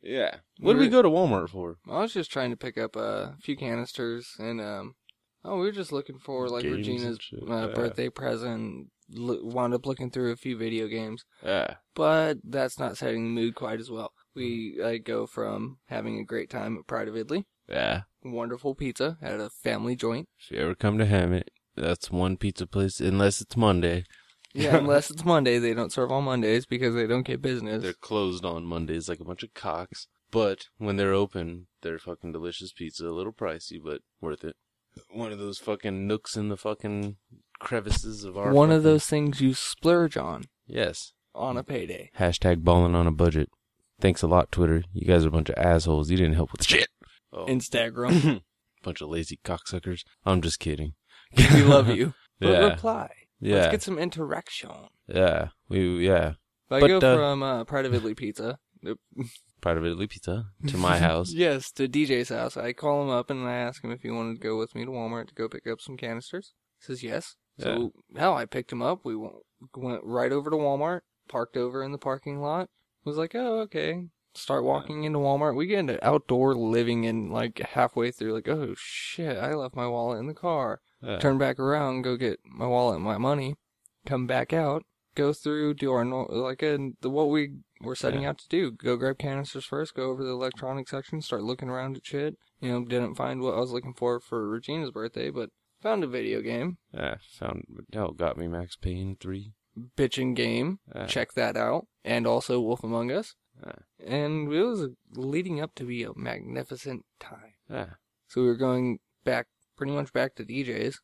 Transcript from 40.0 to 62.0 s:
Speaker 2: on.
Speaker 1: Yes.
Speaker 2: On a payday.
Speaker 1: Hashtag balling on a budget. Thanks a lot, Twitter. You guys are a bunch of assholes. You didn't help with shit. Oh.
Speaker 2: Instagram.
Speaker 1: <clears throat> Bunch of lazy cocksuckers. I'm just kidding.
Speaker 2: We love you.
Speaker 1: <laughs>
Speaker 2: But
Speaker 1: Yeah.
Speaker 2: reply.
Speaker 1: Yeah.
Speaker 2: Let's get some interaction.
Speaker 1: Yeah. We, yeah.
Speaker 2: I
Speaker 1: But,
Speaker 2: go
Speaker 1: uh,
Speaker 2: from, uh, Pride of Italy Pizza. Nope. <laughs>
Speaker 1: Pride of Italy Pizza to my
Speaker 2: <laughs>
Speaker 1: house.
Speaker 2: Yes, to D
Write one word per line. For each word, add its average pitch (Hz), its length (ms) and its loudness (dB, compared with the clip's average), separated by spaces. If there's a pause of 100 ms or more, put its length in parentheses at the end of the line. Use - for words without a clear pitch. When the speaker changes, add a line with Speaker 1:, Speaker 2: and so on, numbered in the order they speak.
Speaker 2:
on. - 280 -6 (200)
Speaker 1:
Yes. - 480 -4 (200)
Speaker 2:
On 123 240 -4
a - 60 -6
payday. 92 560 -6
Speaker 1:
Hashtag 87 440 4
balling 87 320 8
on 85 120 4
a 82 40 4
budget. 78 380 4 (500)
Thanks 95 220 4
a 87 60 4
lot, 87 240 6
Twitter. 82 320 4 (100)
You - 140 -4
guys 85 180 8
are 78 40 6
a - 20 0
bunch 78 180 2
of - 80 -2
assholes. 80 540 4
You 92 60 4
didn't 82 180 6
help 80 160 2
with - 140 -2
shit. - 220 6 (460)
Oh. 87 120 -8
Speaker 2:
Instagram. 123 960 2 (200)
Speaker 1:
<clears throat> - 220 -20
Bunch 87 180 -8
of 76 80 -8
lazy 82 340 -4
cocksuckers. 87 580 -6 (240)
I'm 92 160 6
just 80 180 -2
kidding. 76 340 -4 (420)
Speaker 2:
We 139 280 10
love 139 260 10
you. 117 300 2
Speaker 1:
<laughs> - 40 -20 (160)
Speaker 2:
But 95 100 4
Speaker 1:
Yeah. 127 100 8 (100)
Speaker 2:
reply. 220 400 -2 (300)
Speaker 1:
Yeah. 104 160 2
Speaker 2:
Let's 90 160 6
get 208 100 2
some 185 160 -4
interaction. 160 720 -6 (380)
Speaker 1:
Yeah. 78 400 4 (200)
We, 90 380 2
yeah. 82 280 4 (360)
Speaker 2:
I 135 120 2
Speaker 1:
But, - 60 10
Speaker 2:
go 190 100 8
Speaker 1:
uh, 131 200 8
Speaker 2:
from, 143 240 2
uh, 127 220 -2
Pride 135 220 -2
of 120 100 0
Italy 110 180 0
Pizza. 110 460 -6 (240)
Nope. 104 160 -8 (180)
<laughs> 131 80 -6 (360)
Speaker 1:
Pride 85 160 2
of 80 60 -2
Italy 85 220 -2
Pizza 104 440 -6 (180)
to 113 100 -2
my 90 220 4
Speaker 2:
<laughs> - 0 -
Speaker 1:
house. 165 340 2
Speaker 2:
Yes, 160 380 2
to 135 160 -2
D 147 180 2